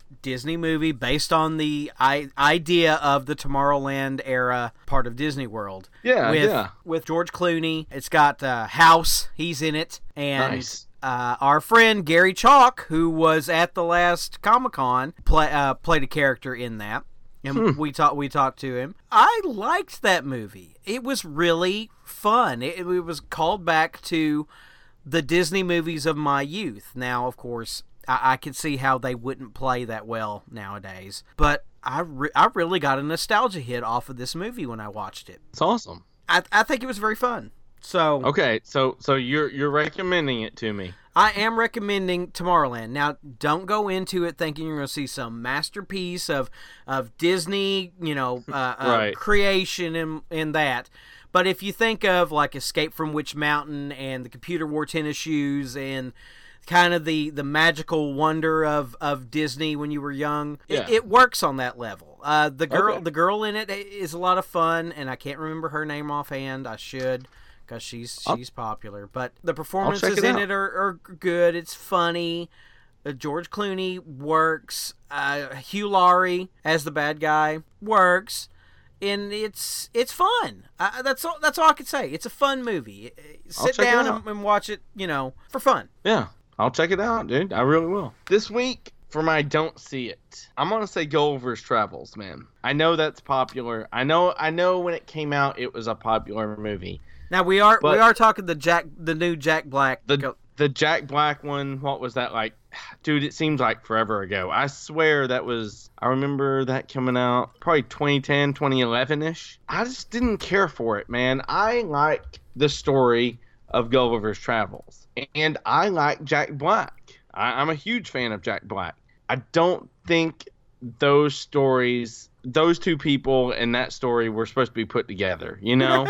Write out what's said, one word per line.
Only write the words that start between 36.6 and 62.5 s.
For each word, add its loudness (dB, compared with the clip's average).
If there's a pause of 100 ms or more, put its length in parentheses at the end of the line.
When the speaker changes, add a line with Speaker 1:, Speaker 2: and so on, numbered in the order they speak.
Speaker 1:
think -2
it -10
was -6
very 0
fun. -4 (300)
So 2
Speaker 2:
Okay, 2
so, 0
so 2
you're, 0
you're -2
recommending -2
it -10
to -4
me. -8 (240)
Speaker 1:
I 6
am 0
recommending -2
Tomorrowland. 0
Now, -2 (220)
don't 0
go -2
into -2
it -6
thinking -6
you're -6
gonna -6
see -6
some -10
masterpiece -6
of, -2 (360)
of -6
Disney, 0
you -4
know, -4
Speaker 2:
<laughs> -12
Speaker 1:
uh, -2
uh, -6
Speaker 2:
Right. 2
Speaker 1:
creation 2
in, -6
in -4
that. 0 (440)
But 4
if 0
you -6
think -2
of, 4
like, 0
Escape -4
from -6
Witch -6
Mountain -2
and -8
the -16
Computer -8
Wore -4
Tennis -4
Shoes -4
and -8 (540)
kind 4
of 0
the, 0
the -6
magical 0
wonder 0
of, -2
of -4
Disney -4
when -6
you -4
were -8
young, -4 (100)
Speaker 2:
Yeah. 0
Speaker 1:
it, -4
it 2
works 6
on 0
that -4
level. -12
Uh, 2